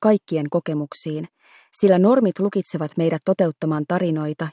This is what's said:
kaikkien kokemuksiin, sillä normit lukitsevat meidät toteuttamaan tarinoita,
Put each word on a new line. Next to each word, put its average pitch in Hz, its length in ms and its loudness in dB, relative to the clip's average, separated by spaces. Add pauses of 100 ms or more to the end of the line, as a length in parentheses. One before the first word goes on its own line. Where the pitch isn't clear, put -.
kaikkien 165 500 0
kokemuksiin, 156 800 -6 (520)
sillä 190 180 6
normit 214 400 4
lukitsevat 185 580 -4
meidät 165 280 0
toteuttamaan 160 640 0
tarinoita, 160 640 -2